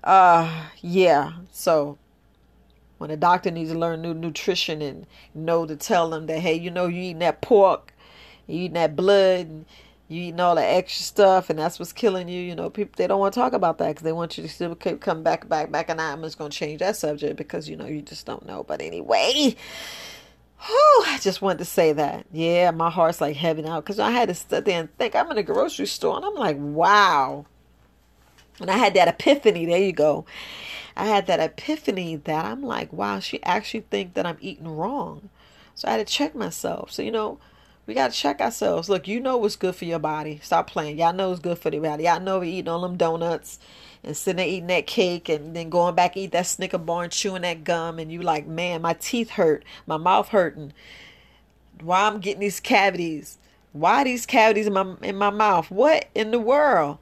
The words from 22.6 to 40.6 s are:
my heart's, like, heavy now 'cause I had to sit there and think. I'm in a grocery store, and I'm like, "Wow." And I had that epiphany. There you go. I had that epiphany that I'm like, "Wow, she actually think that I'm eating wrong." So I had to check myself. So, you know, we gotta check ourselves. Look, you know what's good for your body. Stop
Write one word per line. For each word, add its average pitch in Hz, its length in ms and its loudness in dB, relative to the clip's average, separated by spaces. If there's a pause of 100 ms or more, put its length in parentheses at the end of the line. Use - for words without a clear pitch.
my 165 200 0
heart's, 170 300 2
like, 151 140 0
heavy 160 280 -2
now 160 180 -4
'cause 202 180 -8
I 214 140 2
had 240 160 2
to 180 80 -4
sit - 300 -4
there 180 120 2
and 160 200 -8
think. 240 180 -2
I'm 339 160 2
in 262 60 -2
a 208 40 0
grocery - 440 -2
store, - 300 -2
and - 80 -6
I'm 415 120 -4
like, 185 220 -2
"Wow." 147 880 2 (1120)
And 180 100 -4
I 190 60 2
had 220 160 4
that 175 160 6
epiphany. 208 560 4
There 170 140 2
you 196 140 2
go. 151 340 2 (680)
I 190 120 -4
had 202 220 2
that 165 120 2
epiphany 180 760 -4
that 156 280 -4
I'm 233 180 -8
like, - 300 -6
"Wow, 196 280 -4
she - 220 -10
actually 208 480 -4
think 190 220 -4
that 190 140 -2
I'm 170 160 -6
eating 156 340 -12
wrong." 190 540 -8 (440)
So - 140 -8
I 226 40 0
had 220 140 -2
to - 60 -8
check 294 220 -2
myself. 180 580 -8
So, - 80 -10
you 220 100 -6
know, 214 280 -4 (480)
we 220 80 -10
gotta 254 180 0
check - 300 -2
ourselves. 190 480 -2
Look, 180 180 -2
you 214 100 -4
know 262 200 -2
what's 208 180 0
good 185 200 -4
for 175 100 -10
your 165 120 -4
body. 151 440 -6
Stop 170 260 0